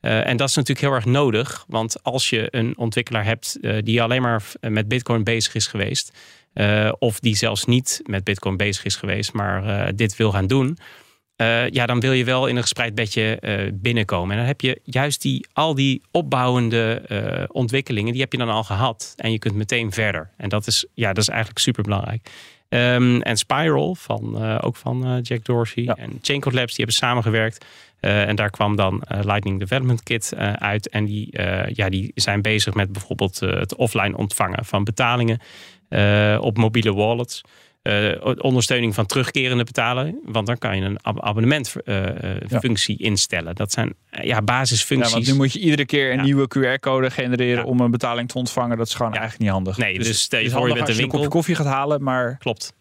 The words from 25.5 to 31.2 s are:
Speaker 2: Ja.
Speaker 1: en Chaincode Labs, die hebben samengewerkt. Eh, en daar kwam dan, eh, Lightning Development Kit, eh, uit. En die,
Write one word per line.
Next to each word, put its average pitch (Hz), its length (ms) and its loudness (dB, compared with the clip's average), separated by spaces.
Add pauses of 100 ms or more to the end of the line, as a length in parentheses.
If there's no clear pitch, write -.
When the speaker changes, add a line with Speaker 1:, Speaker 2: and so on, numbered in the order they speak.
Speaker 2:
Ja. 120 120 0
Speaker 1:
en - 280 -10
Chaincode 139 340 0
Labs, 123 180 0
die 113 100 0
hebben 113 100 -2
samengewerkt. 113 680 0 (360)
Eh, 101 280 2
en 104 80 0
daar 104 140 0
kwam 104 260 2
dan, 98 260 2
eh, - 220 -4
Lightning 101 360 0
Development 123 420 0
Kit, - 300 -4
eh, 101 200 -2
uit. 104 360 -2
En 107 160 -2
die, 104 280 -4